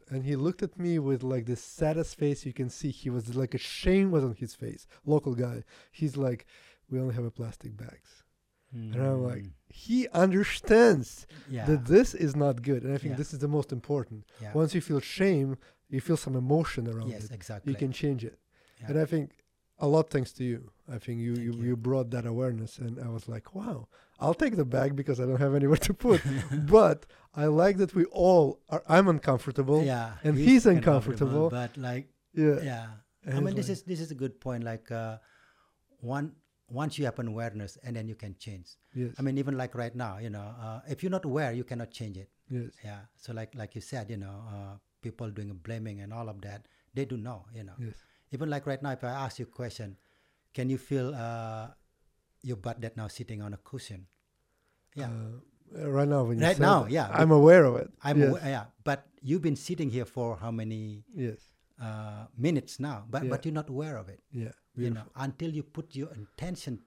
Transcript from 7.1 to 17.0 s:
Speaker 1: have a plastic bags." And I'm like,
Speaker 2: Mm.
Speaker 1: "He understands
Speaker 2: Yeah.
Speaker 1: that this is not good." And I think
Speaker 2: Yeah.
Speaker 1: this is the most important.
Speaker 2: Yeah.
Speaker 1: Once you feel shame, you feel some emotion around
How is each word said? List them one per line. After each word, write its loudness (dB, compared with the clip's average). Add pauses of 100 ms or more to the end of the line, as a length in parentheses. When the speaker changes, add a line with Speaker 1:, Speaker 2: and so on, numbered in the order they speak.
Speaker 1:
have -4
a -6
plastic -10
bags." -20 (480)
And -10
I'm 0
like, -4
Speaker 2:
Mm. -14 (180)
Speaker 1:
"He -2
understands 4 (220)
Speaker 2:
Yeah. -6
Speaker 1:
that 2
this 8
is -2
not 2
good." -2
And -2
I -2
think -4
Speaker 2:
Yeah. -4
Speaker 1:
this -6
is -10
the -2
most 0
important. -6 (160)
Speaker 2:
Yeah. -12
Speaker 1:
Once 2
you 2
feel -2
shame, 2 (320)
you -2
feel 0
some -4
emotion 0
around -6